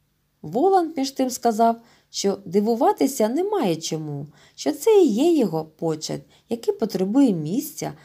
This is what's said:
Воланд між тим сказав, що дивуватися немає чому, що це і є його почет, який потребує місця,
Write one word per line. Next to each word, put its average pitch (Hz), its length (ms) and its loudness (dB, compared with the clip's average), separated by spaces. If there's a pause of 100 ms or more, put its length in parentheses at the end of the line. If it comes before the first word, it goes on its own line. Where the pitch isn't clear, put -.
(420)
Воланд 320 560 0
між 269 140 -4
тим 262 180 -2
сказав, 233 460 2 (340)
що - 360 -2
дивуватися 233 840 0
немає 320 460 -2
чому, 151 520 -8 (280)
що - 160 -2
це 403 320 4
і 311 40 6
є 262 260 2
його 160 320 0
почет, 156 560 -6 (280)
який 233 240 -4
потребує 220 600 2
місця, 160 600 -6 (120)